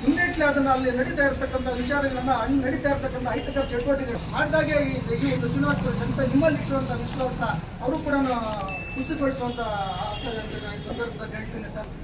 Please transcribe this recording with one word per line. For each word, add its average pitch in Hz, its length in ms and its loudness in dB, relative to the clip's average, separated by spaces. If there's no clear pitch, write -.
ಇಮಿಡಿಯೇಟ್ಲಿ 320 480 2
ಅದನ್ನ 269 240 4
ಅಲ್ಲಿ 262 240 2
ನಡೀತಾ 285 300 2
ಇರ್ತಕ್ಕಂಥ 254 380 -2
ವಿಚಾರಗಳನ್ನ, 262 520 0
ಅಲ್ಲಿ 269 220 4
ನಡೀತಾ 285 280 0
ಇರ್ತಕ್ಕಂಥ 254 400 -2
ಅಹಿತಕರ 269 380 0
ಚಟುವಟಿಕೆ 247 460 0
ಮಾಡಿದಾಗೆ 302 480 2
ಈ, 262 100 0
ಈ 254 180 0
ಒಂದು 247 200 0
ಶ್ರೀನಿವಾಸಪುರ 277 480 2
ಜನತೆ - 320 0
ನಿಮ್ಮಲ್ಲಿ 285 280 6
ಇಟ್ಟಿರುವಂತ 269 300 0
ವಿಶ್ವಾಸ - 380 -2
ಅವರು 302 220 0
ಕೂಡ 277 100 2
ಖುಷಿಪಡಿಸುವಂತ 254 640 -2
ಆಗ್ತದೆ 220 380 -4
ಅಂತ - 200 -8
ನಾನು 208 160 -8
ಈ - 80 -8
ಸಂದರ್ಭದಲ್ಲಿ 233 500 -6
ಹೇಳ್ತೀನಿ 214 380 -8
ಸರ್. 214 140 -8